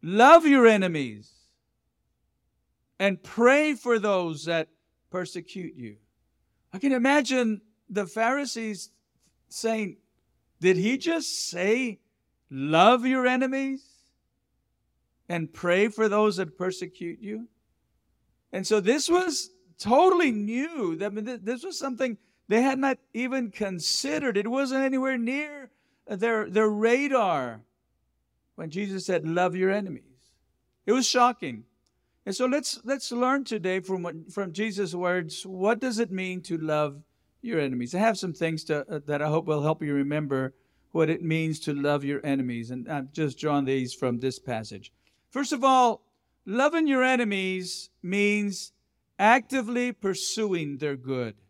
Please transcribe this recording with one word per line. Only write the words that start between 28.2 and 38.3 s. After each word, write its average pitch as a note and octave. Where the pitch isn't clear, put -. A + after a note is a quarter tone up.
when E3
Jesus F#3+
said, E3
"Love F3
your F#3
enemies." F#3+
It G3+
was B3+
shocking. E3+
And G3
so B3
let's, B3+
let's B3+
learn B3+
today F#3
from F#3
what, E3
from F#3+
Jesus' F#3
words, F3
what F#3+
does A#3
it A3+
mean F#3
to E3+
love D3+
your A#3
enemies? B2
I F3+
have A3
some F#3